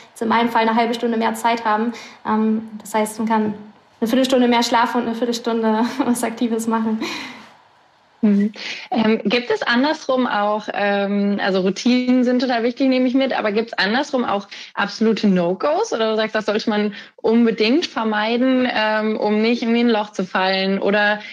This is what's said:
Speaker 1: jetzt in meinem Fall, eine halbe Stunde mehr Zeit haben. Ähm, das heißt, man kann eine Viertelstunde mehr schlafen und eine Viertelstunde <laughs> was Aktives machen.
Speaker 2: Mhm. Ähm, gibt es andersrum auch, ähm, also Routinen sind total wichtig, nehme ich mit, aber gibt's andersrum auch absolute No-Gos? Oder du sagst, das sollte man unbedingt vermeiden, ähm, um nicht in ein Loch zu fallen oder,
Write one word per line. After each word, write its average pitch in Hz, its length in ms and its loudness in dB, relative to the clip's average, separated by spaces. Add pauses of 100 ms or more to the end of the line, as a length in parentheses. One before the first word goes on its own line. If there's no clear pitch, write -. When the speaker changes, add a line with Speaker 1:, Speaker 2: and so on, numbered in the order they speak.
Speaker 1:
jetzt - 140 -10
in 226 60 -2
meinem 233 200 2
Fall, 233 140 2
eine 226 120 2
halbe 233 200 2
Stunde 233 200 -2
mehr 220 200 -2
Zeit 233 280 -2
haben. 220 300 0 (340)
Ähm, 220 400 0 (140)
das - 140 -6
heißt, 214 240 -2
man 220 80 -2
kann 220 260 0 (460)
eine 233 80 -2
Viertelstunde 254 400 2
mehr 233 160 2
schlafen 240 380 0
und 233 60 -4
eine 226 80 -4
Viertelstunde 226 640 0 (100)
<laughs> - 140 -10
was 240 180 0
Aktives 226 420 -2
machen. 220 360 -2 (1200)
Speaker 2:
Mhm. 208 280 4 (400)
Ähm, 220 340 2
gibt 240 240 0
es 427 140 0
andersrum 254 640 0
auch, 208 440 -2
ähm, 202 720 0
also 190 180 0
Routinen 247 600 2
sind 247 160 2
total 247 220 0
wichtig, 247 260 0
nehme 254 200 2
ich 247 80 0
mit, 269 180 2
aber 214 180 -2
gibt's 226 220 -2
andersrum 240 520 -2
auch 196 220 -4 (280)
absolute 208 520 0
No-Gos? 190 640 2
Oder 220 200 0
du 220 60 -2
sagst, 214 180 -2
das 214 100 -2
sollte 220 240 -2
man 208 240 0 (220)
unbedingt 226 720 2
vermeiden, 240 840 0
ähm, 214 460 0
um 214 240 0
nicht 233 220 0
in 233 120 2
ein 240 140 4
Loch 214 220 0
zu - 120 -4
fallen 190 540 0
oder, 208 420 2 (140)